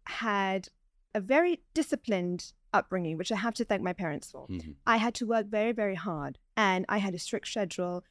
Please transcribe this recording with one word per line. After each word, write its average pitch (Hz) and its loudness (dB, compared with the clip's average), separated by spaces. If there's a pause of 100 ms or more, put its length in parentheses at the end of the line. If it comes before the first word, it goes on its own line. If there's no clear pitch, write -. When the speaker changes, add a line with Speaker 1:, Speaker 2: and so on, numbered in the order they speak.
Speaker 1:
had 196 0 (440)
a 220 2
very 311 4 (140)
disciplined 180 0 (200)
upbringing, 180 0
which 180 -2
I 220 0
have 220 -2
to 233 -2
thank 196 2
my 180 -2
parents 156 -4
for. - -16
Speaker 2:
Mm-hmm. 80 -8 (140)
Speaker 1:
I 226 4
had 226 2
to 240 -4
work 220 2
very, 220 0
very 208 0
hard, 156 -6 (180)
and 190 4
I 208 2
had 196 0
a 175 -6
strict - -6
schedule. 180 -4